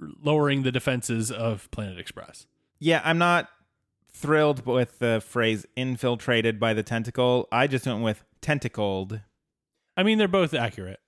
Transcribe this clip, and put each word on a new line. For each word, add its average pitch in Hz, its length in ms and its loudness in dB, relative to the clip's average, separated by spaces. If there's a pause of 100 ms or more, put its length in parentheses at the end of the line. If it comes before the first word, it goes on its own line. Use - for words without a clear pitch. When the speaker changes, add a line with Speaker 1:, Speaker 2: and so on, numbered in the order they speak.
(240)
Speaker 1:
lowering 147 400 2
the 127 80 0
defenses 120 600 -2
of 113 380 -4
Planet 95 300 -10
Express. - 480 -18 (320)
Speaker 2:
Yeah, 160 240 2
I'm 165 160 2
not 175 300 2 (600)
thrilled 147 540 2
with 123 320 0
the 117 280 0
phrase 110 400 0 (100)
infiltrated 120 840 0
by 113 140 2
the 107 80 0
tentacle. 120 680 0
I 127 160 2
just 131 180 -4
went 113 160 -4
with 110 220 -2 (180)
tentacled. 104 800 -4 (760)
Speaker 1:
I 185 60 0
mean, 220 160 4
they're 214 100 4
both 175 280 2
accurate. 101 520 -4